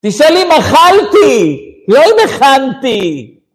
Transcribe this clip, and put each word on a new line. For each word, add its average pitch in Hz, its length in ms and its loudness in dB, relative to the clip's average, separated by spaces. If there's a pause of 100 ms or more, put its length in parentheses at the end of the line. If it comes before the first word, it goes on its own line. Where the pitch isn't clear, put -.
תשאל 302 320 0
אם 359 140 -2
אכלתי, 311 1080 2 (280)
לא 220 120 2
אם 427 260 2
הכנתי. 233 1080 -4 (220)